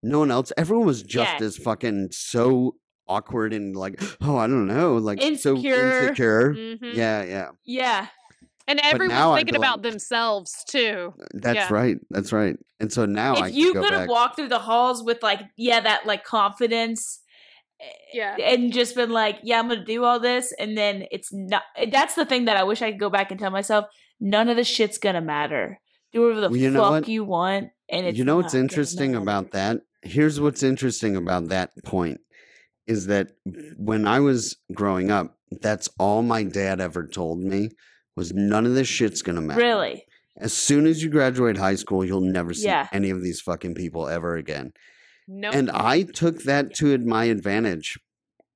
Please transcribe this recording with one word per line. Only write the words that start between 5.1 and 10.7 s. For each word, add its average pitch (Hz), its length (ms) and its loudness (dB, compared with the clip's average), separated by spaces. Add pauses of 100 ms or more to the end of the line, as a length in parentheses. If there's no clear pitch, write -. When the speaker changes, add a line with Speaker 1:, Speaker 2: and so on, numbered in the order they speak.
Speaker 1:
so 277 60 2
Speaker 2:
Insecure. 262 480 0 (340)
Speaker 1:
insecure. 127 460 4
Speaker 3:
Mm-hmm. 226 440 -10
Speaker 1:
Yeah, 110 260 0
yeah. 92 240 -8 (180)
Speaker 2:
Yeah. 240 400 -2 (600)
Speaker 3:
And 285 160 2
Speaker 1:
But - 40 0
Speaker 3:
everyone's 302 320 2
Speaker 1:
now 320 140 6
I'd - 80 6
Speaker 3:
thinking - 140 -2
Speaker 1:
be - 40 2
Speaker 3:
about 233 240 2
Speaker 1:
like, 233 100 -4
Speaker 3:
themselves, 220 760 -4
too. 208 460 -2 (180)